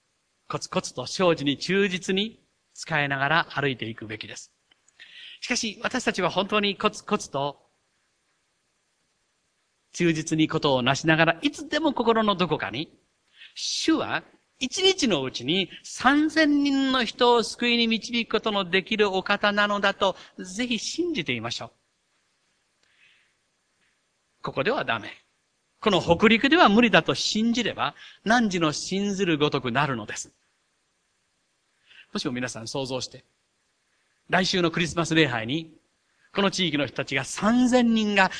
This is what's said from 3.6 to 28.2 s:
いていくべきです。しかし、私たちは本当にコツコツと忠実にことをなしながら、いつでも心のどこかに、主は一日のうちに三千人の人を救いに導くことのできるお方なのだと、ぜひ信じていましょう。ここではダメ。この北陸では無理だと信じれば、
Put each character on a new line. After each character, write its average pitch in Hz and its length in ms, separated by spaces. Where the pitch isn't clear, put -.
い 127 80
て - 80
い 113 100
く 113 100
べ 107 140
き - 80
で 101 80
す。 - 160
し - 80
か 247 100
し、 214 260
私 - 220
た 226 80
ち - 80
は 170 80
本 190 180
当 208 120
に 202 180
コ 208 120
ツ - 140
コ 208 140
ツ - 120
と 143 300
忠 170 220
実 160 240
に 156 100
こ 160 120
と 143 160
を 127 60
な 131 140
し - 120
な 160 100
が 160 80
ら、 165 160
い 294 100
つ 294 160
で 302 120
も 302 140
心 226 300
の 208 120
ど 175 120
こ 147 100
か 98 120
に、 131 280
主 - 380
は 151 300
一 262 240
日 381 240
の 156 160
う 127 80
ち - 120
に 170 260
三 294 480
千 294 320
人 269 280
の 262 120
人 240 300
を 233 100
救 - 260
い 240 80
に 233 100
導 226 380
く - 60
こ 220 80
と 220 120
の 196 180
で 185 140
き 220 120
る 208 180
お 190 100
方 202 280
な 208 160
の 208 120
だ 196 140
と、 196 220
ぜ 190 300
ひ 233 120
信 339 340
じ 185 120
て 131 80
い 117 80
ま 117 80
し - 120
ょ 120 40
う。 113 60
こ 139 100
こ 139 100
で 190 80
は 262 140
ダ 117 140
メ。 - 100
こ 214 100
の 170 100
北 170 280
陸 220 180
で 277 80
は 330 140
無 202 120
理 233 100
だ 175 120
と 143 120
信 226 360
じ 226 140
れ 131 80
ば、 120 220